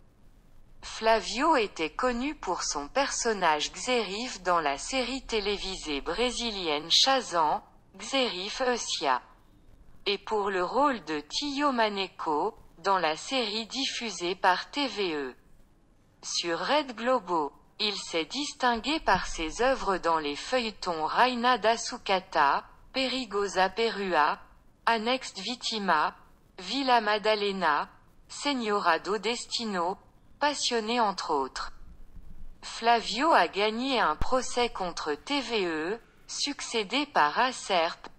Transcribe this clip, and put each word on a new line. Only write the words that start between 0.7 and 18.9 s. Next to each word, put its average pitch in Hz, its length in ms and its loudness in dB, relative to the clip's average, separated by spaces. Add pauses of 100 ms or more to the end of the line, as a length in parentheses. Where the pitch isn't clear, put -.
Flavio 226 760 2
était 180 340 0
connu 254 440 -2
pour - 280 -4
son 143 260 -4
personnage 185 840 0
Xerif 226 720 -2
dans 175 180 2
la 139 180 0
série 262 480 -4
télévisée 190 720 -2
brésilienne 190 920 -2
Shazam, 190 720 4 (380)
Xerif 208 640 -2
Eucia. 165 580 0 (840)
Et 202 100 0
pour 208 320 -2
le 185 160 0
rôle 226 400 2
de 151 160 -4
Tio 285 520 -2
Maneco, 196 840 0 (220)
dans 190 180 2
la 156 220 2
série 226 480 -4
diffusée 196 680 -4
par 185 360 2
T 285 160 -2
V 202 280 -2
E. 135 200 -4 (880)
Sur 170 360 -4
Red 254 380 0
Globo, 185 560 0 (260)
il 208 160 -2
s'est 170 300 -2
distingué 254 720 -2